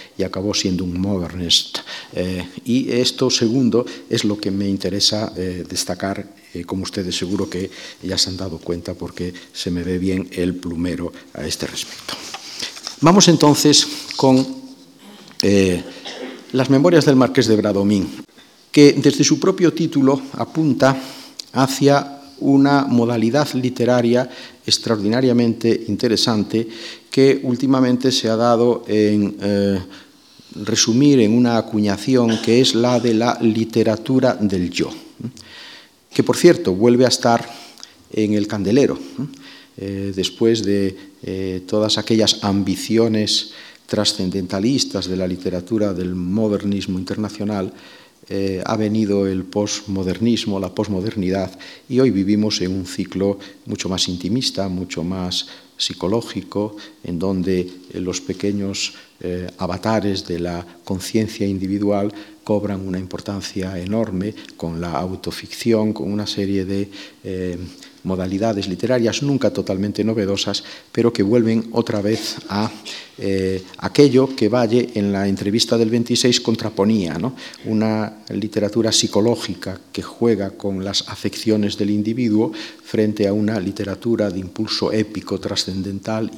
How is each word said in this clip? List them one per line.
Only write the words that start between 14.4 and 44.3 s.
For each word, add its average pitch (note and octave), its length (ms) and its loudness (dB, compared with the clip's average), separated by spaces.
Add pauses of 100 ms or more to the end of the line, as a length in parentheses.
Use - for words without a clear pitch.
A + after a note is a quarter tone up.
eh, F#2+ 400 4 (680)
las B2+ 180 2
memorias D3 360 6
del C#3+ 100 6
Marqués B2+ 320 4
de A2 80 4
Bradomín, G2+ 640 2 (520)
que C#3+ 220 10
desde C#3 320 4
su D3+ 120 2
propio F3+ 360 2
título C#3 480 2 (100)
apunta C3+ 640 2 (560)
hacia C#3 720 2 (180)
una C#3 460 4
modalidad A#2 640 2
literaria B2 800 2 (360)
extraordinariamente A#2 1200 2
interesante A2 800 0 (420)
que C3+ 320 6
últimamente B2+ 680 2
se - 160 0
ha A2 80 2
dado A#2 500 4
en, G#2 540 2
eh, G2+ 360 2 (840)
resumir B2 560 4
en G#2+ 140 6
una A#2+ 240 4
acuñación A2 840 2
que A#2 200 4
es C3 120 2
la A#2+ 280 2
de A#2+ 120 2
la A#2 280 2
literatura A2+ 1000 2
del F#2+ 300 0
yo, - 200 -4 (1200)
que, - 100 4
por B2 140 2
cierto, E3+ 360 6
vuelve A#2+ 300 6
a A#2+ 60 6
estar A#2 360 2 (680)
en G#2+ 220 2
el G#2 120 0
candelero, G#2+ 500 2 (800)
eh, G2 400 -6
después A2+ 480 2
de, G2 320 0 (280)
eh, F#2+ 440 -4
todas G#2+ 300 2
aquellas A2 440 2
ambiciones G#2 1120 0 (340)
trascendentalistas G2 1200 -2